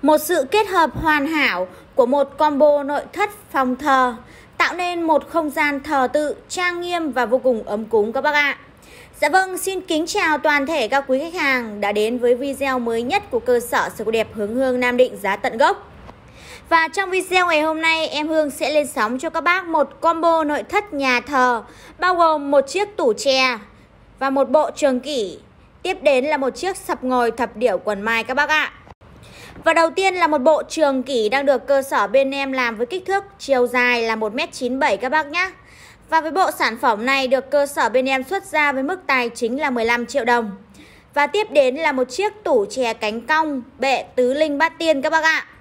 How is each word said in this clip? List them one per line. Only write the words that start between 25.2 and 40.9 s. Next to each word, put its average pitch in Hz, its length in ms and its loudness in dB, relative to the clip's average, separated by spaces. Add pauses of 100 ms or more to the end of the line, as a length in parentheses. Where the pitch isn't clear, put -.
Tiếp 381 200 -4
đến 262 240 4
là 302 120 0
một 269 120 -2
chiếc 370 280 -6
sập - 260 -8
ngồi 247 280 0
thập 233 260 -6
điểu 214 200 0
quần 202 240 -4
mai 226 220 -2
các 240 100 -6
bác 285 160 0
ạ. 302 220 0 (920)
Và 320 100 4
đầu 330 160 4
tiên 370 260 0
là 339 120 2
một 302 100 2
bộ 294 320 4
trường 277 340 0
kỷ 240 260 0
đang 269 160 0
được 262 220 2
cơ 277 140 4
sở 269 260 0
bên 269 240 2
em 277 200 -4
làm 247 240 -2
với 226 100 -2
kích 370 200 -8
thước 392 180 -2 (160)
chiều 254 280 2
dài 247 340 2
là 226 140 -2
một 220 180 -4
mét 320 200 -4
chín 254 260 -4
bảy 262 180 2
các 247 120 -4
bác 302 180 0
nhá. 359 240 -4 (580)
Và 320 120 2
với 311 100 -4
bộ 359 200 2
sản 240 260 -2
phẩm 233 280 0
này 269 220 0
được 262 240 -2
cơ 285 140 2
sở 277 240 -2
bên 254 200 0
em 269 140 -2
xuất 381 220 -6
ra 294 260 0
với 269 120 -2
mức 370 240 -4
tài 247 220 0
chính 240 320 -4
là 294 80 -2
mười 240 160 -2
lăm 240 200 0
triệu 247 200 -4
đồng. 233 260 2 (600)